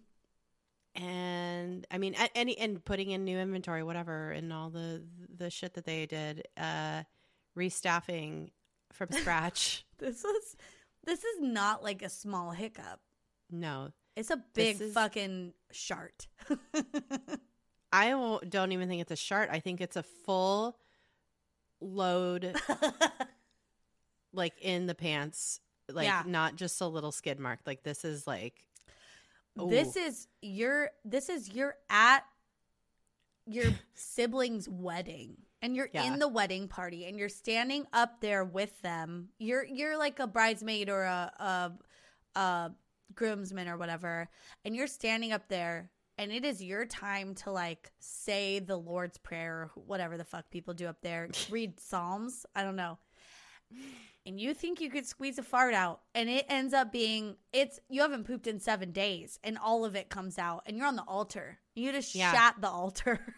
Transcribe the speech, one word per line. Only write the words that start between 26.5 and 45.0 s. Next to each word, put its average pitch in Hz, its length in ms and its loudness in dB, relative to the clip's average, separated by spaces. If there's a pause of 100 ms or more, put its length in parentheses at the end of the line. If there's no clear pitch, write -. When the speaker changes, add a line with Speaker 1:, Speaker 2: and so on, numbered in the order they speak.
Speaker 1:
just 175 260 -2
a 180 60 0
little 151 240 -2
skid 139 280 -4
mark. 123 260 -4
Like, 135 180 -6
this 147 220 -6
is, 151 220 -4
like, 117 400 -6 (880)
Speaker 2:
This 226 400 4
Speaker 1:
ooh. 381 40 -2
Speaker 2:
is 311 280 -4 (140)
your, 233 500 0 (140)
this 262 240 -2
is, 247 200 -4
you're 262 260 -2 (140)
at 240 360 10 (1200)
your 226 200 0 (160)
Speaker 1:
<laughs> - 140 -20
Speaker 2:
sibling's 233 720 0
wedding, 175 680 -6 (240)
and 247 140 0
you're 269 180 0
Speaker 1:
Yeah. 151 100 2
Speaker 2:
in 269 160 2
the 294 80 6
wedding 196 400 2
party, 175 380 -8
and 202 120 -8
you're 202 120 -2
standing 247 640 0
up 233 280 4
there 202 220 2
with 190 380 -2
them. 170 480 -6 (100)
You're, 247 260 0
you're, 294 320 -2
like, 294 220 0
a 262 80 0
bridesmaid 220 640 2
or 190 140 2
a, 180 280 0 (1040)
a, 196 40 2
a 175 320 2 (440)
groomsman 196 520 -2
or 170 100 -4
whatever, 170 520 -4 (360)
and 214 100 -2
you're 277 120 0
standing 226 440 0